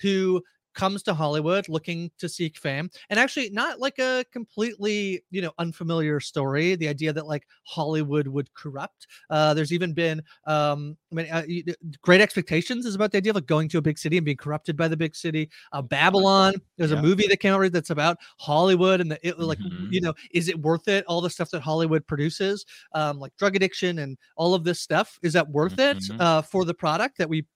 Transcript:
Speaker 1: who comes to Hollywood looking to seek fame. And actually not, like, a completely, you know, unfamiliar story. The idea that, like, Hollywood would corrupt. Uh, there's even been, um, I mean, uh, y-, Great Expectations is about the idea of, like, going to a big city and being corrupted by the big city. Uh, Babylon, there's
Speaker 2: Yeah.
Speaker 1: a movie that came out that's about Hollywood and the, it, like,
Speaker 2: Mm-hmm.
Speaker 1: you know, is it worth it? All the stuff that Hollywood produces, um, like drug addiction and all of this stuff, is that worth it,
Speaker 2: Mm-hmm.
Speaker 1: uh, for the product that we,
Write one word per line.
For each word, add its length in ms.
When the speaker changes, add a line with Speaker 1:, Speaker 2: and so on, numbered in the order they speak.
Speaker 1:
who 420
comes 280
to 100
Hollywood 580
looking 500
to 100
seek 260
fame. 360
And 100
actually 300
not, 300
like, 180
a 340
completely, 1000
you 100
know, 160
unfamiliar 600
story. 560
The 120
idea 260
that, 120
like, 220
Hollywood 640
would 260
corrupt. 540
Uh, 240
there's 180
even 200
been, 280
um, 500
I 40
mean, 160
uh, 160
y-, 160
Great 180
Expectations 640
is 80
about 180
the 60
idea 140
of, 60
like, 100
going 220
to 100
a 20
big 160
city 200
and 80
being 120
corrupted 400
by 100
the 80
big 200
city. 340
Uh, 100
Babylon, 720
there's 140
Speaker 2:
Yeah. 80
Speaker 1:
a 20
movie 260
that 100
came 180
out 160
that's 180
about 300
Hollywood 640
and 80
the, 180
it, 120
like, 180
Speaker 2:
Mm-hmm. 320
Speaker 1:
you 120
know, 120
is 180
it 120
worth 280
it? 200
All 140
the 100
stuff 180
that 120
Hollywood 440
produces, 640
um, 240
like 200
drug 180
addiction 420
and 180
all 180
of 100
this 160
stuff, 440
is 100
that 160
worth 300
it, 180
Speaker 2:
Mm-hmm. 240
Speaker 1:
uh, 220
for 220
the 100
product 420
that 120
we, 260